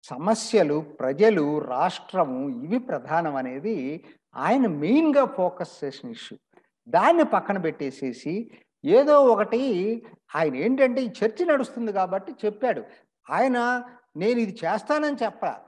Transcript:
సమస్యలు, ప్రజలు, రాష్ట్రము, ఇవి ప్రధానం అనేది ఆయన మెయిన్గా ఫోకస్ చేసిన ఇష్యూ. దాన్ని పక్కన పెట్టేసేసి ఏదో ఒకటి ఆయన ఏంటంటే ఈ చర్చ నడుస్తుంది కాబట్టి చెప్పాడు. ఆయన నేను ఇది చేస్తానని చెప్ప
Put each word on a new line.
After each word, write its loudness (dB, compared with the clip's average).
సమస్యలు, 0
ప్రజలు, 4
రాష్ట్రము, -2
ఇవి -2
ప్రధానం -2
అనేది -6
ఆయన 2
మెయిన్గా 4
ఫోకస్ -4
చేసిన -10
ఇష్యూ. -18
దాన్ని 4
పక్కన 0
పెట్టేసేసి -6
ఏదో 6
ఒకటి 0
ఆయన 0
ఏంటంటే 2
ఈ -6
చర్చ 0
నడుస్తుంది -2
కాబట్టి -4
చెప్పాడు. -2
ఆయన 0
నేను 0
ఇది -8
చేస్తానని -2
చెప్ప -6